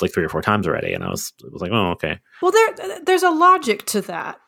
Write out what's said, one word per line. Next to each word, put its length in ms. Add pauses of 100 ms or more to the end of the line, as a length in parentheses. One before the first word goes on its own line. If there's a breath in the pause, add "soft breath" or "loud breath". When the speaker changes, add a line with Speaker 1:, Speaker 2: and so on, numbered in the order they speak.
Speaker 1:
like, 100
three 120
or 40
four 140
times 240
already. 260
And 120
I 40
was, 240 (100)
it 100
was 100
like, 100
"Oh, 200
okay." 280 (220 soft breath)
Speaker 2:
Well, 100
there, 520
there's 180
a 80
logic 560
to 160
that, 460